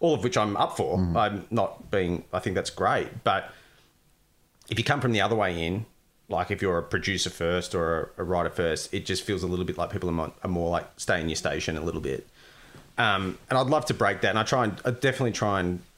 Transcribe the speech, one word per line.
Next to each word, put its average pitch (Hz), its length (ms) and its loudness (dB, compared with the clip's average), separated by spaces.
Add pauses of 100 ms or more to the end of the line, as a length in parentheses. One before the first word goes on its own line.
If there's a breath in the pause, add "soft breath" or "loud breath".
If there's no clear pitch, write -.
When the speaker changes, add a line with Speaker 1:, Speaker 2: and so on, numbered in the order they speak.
Speaker 1:
all 165 140 4
of 110 100 -2
which 123 120 0
I'm 104 200 0
up - 200 0
for. 98 220 0
Speaker 2:
Mm. 87 180 2
Speaker 1:
I'm 104 360 0
not - 400 -2
being, 87 400 0
I 92 80 0
think 92 160 -2
that's 90 140 -2
great. 95 520 0
But 98 300 0 (1160 loud breath)
if - 100 -2
you 117 60 2
come 147 160 2
from 127 120 2
the 104 80 4
other 104 160 4
way 90 280 2
in, 95 220 -2 (420)
like 90 220 0
if 95 100 -2
you're 92 180 2
a 85 40 -2
producer 90 480 -2
first 87 460 -2
or 82 420 0
a, - 40 -4
a - 20 -4
writer 87 260 0
first, 82 420 -2
it 101 140 -4
just 95 160 -2
feels 92 220 -2
a - 20 -2
little 90 180 0
bit 87 140 -6
like 87 120 -2
people 92 180 -4
are 87 40 0
mo-, 82 200 -2 (100)
are 92 80 -2
more 85 200 0
like, 85 160 -2 (100)
"Stay 92 240 -2
in 80 80 -2
your 78 80 -2
station" 80 400 -2
a 78 40 -4
little 82 200 -4
bit. 69 260 -4 (720 loud breath)
Um, 95 400 0 (100)
and 131 100 2
I'd 131 80 4
love 147 200 2
to 120 80 0
break 101 260 2
that. 107 100 4
And 101 80 2
I 110 60 4
try 127 200 2
and, 101 200 -2
I 127 60 0
definitely 123 420 2
try 101 280 2
and 90 200 0 (180)